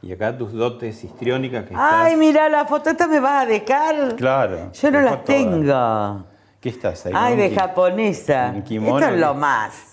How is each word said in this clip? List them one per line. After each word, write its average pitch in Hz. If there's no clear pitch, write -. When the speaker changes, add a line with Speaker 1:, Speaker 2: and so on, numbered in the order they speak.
Speaker 1:
Y 92
acá 110
tus 113
dotes 117
histriónicas 123
que -
Speaker 2:
Ay, 330
Speaker 1:
estás 320
Speaker 2:
mirá 311
la 294
foto, 294
¿esta 330
me 311
vas 269
a -
dejar? 269
Speaker 1:
Claro, 110
Speaker 2:
Yo 285
no 269
Speaker 1:
dejó 269
Speaker 2:
las 160
Speaker 1:
todas. -
Speaker 2:
tengo. 131
Speaker 1:
¿Qué 127
estás -
ahí, 90
Speaker 2:
Ay, 240
Speaker 1:
con 233
Speaker 2:
de 208
Speaker 1:
un 185
ki-, -
Speaker 2:
japonesa. 180
Speaker 1:
un 101
kimono? 110
Speaker 2:
Esto 269
es 175
lo 151
Speaker 1:
¿Qué, 135
Speaker 2:
más. 123